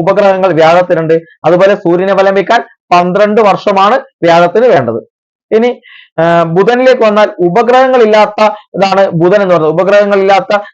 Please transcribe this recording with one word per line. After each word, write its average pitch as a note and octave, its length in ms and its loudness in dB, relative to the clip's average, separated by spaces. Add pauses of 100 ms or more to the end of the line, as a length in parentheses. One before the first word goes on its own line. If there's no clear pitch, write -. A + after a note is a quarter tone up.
ഉപഗ്രഹങ്ങൾ F#3+ 520 0
വ്യാഴത്തിനുണ്ട്. E3 640 0 (300)
അതുപോലെ F3+ 300 2
സൂര്യനെ F#3+ 400 -2
വലം F#3+ 200 0
വയ്ക്കാൻ G#3+ 300 -2 (280)
പന്ത്രണ്ട് G3 480 0
വർഷമാണ് G3 540 0
വ്യാഴത്തിന് F3 720 0
വേണ്ടത്. A#2+ 500 -2 (380)
ഇനി, A#3+ 260 -2 (400)
ആ, E3+ 220 0
ബുധനിലേക്ക് A3+ 600 0
വന്നാൽ G#3 360 0
ഉപഗ്രഹങ്ങളില്ലാത്ത A3 1040 0 (100)
ഇതാണ് F#3+ 580 -2
ബുധൻ F3+ 320 0
എന്ന് F3+ 120 0
പറയുന്നത്. D#3 180 0
ഉപഗ്രഹങ്ങളില്ലാത്ത G3 840 0 (160)